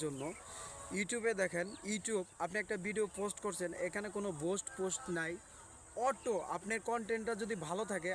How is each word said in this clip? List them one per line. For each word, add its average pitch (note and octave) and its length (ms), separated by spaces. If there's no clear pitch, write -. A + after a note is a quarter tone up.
জন্য। C#3 180
YouTube-এ A3 360
দেখেন, F3 240
YouTube G#3+ 360
আপনি F3 200
একটা G#3+ 120
ভিডিও G#3+ 180
পোস্ট G3+ 280
করছেন, F3+ 240
এখানে G3+ 200
কোনো G3+ 120
বোস্ট F#3+ 240
পোস্ট F#3+ 260
নাই, D#3+ 120
অটো A#3+ 280
আপনার G3+ 240
কনটেন্টটা A3+ 440
যদি A3 120
ভালো F#3 240
থাকে, F3+ 240